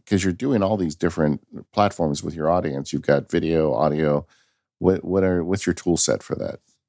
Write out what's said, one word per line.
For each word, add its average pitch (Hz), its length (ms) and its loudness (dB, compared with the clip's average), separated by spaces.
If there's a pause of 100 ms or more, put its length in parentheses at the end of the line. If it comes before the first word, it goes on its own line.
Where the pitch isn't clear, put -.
'cause 95 180 0
you're 92 120 0
doing 123 280 0
all 104 140 2
these 82 180 -2
different 80 460 0 (320)
platforms 85 500 0
with 80 120 -8
your 78 160 0
audience. 76 420 -2
You've 71 100 -4
got 71 280 0
video, 80 420 0
audio. 73 540 0 (540)
What, 92 220 2
what 95 220 0
are, 90 180 2
what's 92 220 -2
your 87 100 2
tool 85 220 0
set - 260 0
for - 120 -8
that? - 260 -8 (280)